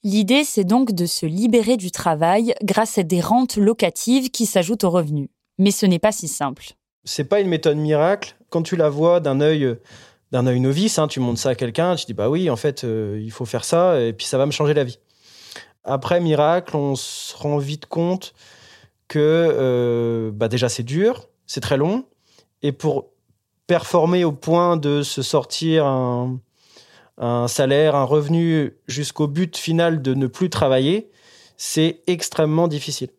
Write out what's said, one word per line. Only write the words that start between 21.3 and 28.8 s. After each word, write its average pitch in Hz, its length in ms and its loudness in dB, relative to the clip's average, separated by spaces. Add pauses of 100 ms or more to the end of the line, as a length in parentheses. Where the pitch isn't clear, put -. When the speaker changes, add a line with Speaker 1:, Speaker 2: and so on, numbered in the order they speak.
Speaker 2:
c'est - 160 -8
très 139 160 0
long, 196 260 0 (580)
et 143 120 -2
pour 143 320 -4 (640)
performer 175 580 2
au 151 80 0
point 170 420 2
de 143 260 0
se 139 200 -6
sortir 160 640 0
un, 127 520 -2 (800)
un 120 300 0
salaire, 143 480 2
un 135 80 2
revenu 156 720 2 (100)